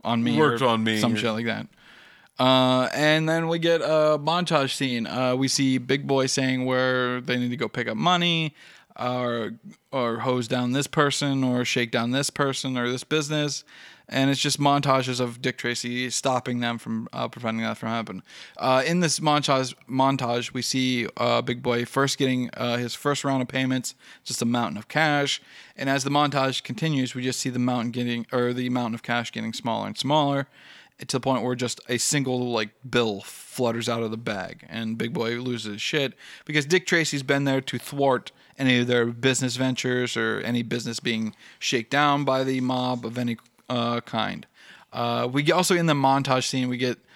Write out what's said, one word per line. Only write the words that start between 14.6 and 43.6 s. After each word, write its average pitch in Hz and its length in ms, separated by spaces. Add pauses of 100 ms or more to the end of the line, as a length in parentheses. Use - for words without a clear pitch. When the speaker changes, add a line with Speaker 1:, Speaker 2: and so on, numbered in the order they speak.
Speaker 1:
of 120 200
Dick 123 160
Tracy 120 540
stopping 123 480
them 120 200
from, 113 340
uh, 120 160
preventing 113 340
that 113 160
from 113 120
happening. 110 320 (340)
Uh, 131 280
in 170 160
this 160 200
montage, 147 520 (160)
montage, 127 640
we 127 100
see, 127 440 (100)
uh, 120 260
Big 123 200
Boy 120 220
first 135 340
getting, 127 360
uh, 120 240
his 120 180
first 143 260
round 135 180
of 123 80
payments, 131 460 (300)
just - 180
a - 20
mountain 117 340
of 107 100
cash. 147 520 (360)
And 135 120
as 135 140
the 143 80
montage 139 540
continues, 131 500
we 127 80
just 127 160
see 135 120
the 123 100
mountain 123 320
getting, 120 400
or 123 200
the 123 180
mountain 120 240
of 117 100
cash 120 260
getting 113 220
smaller 110 340
and 104 100
smaller, 139 520 (500)
to - 80 (100)
the 123 40
point 131 240
where 123 100
just 123 340
a 123 80
single, 127 540
like, 110 200 (200)
bill 113 320
flutters 117 640
out 117 140
of 110 80
the 110 80
bag, 95 500
and 113 300
Big 123 160
Boy 117 240
loses 120 360
his 107 80
shit 143 300 (320)
because 147 220
Dick 180 180
Tracy's 151 380
been 139 220
there 135 180
to - 160
thwart 135 540 (260)
any 131 220
of 123 80
their 120 180
business 123 500
ventures 127 600
or 110 280
any 120 180
business 113 380
being 110 340 (240)
shaken 117 300
down 143 360
by 131 200
the 131 160
mob 127 460
of 113 100
any, 120 220 (320)